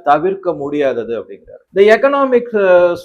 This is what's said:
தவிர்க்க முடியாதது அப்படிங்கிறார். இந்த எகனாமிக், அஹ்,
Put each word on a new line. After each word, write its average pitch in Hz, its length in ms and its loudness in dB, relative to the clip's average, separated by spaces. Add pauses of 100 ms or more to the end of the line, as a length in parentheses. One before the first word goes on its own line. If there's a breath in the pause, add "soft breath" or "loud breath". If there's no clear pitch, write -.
தவிர்க்க 170 480 0
முடியாதது 131 680 -4
அப்படிங்கிறார். - 480 -20
இந்த 190 200 0
எகனாமிக், 254 640 0
அஹ், 180 520 2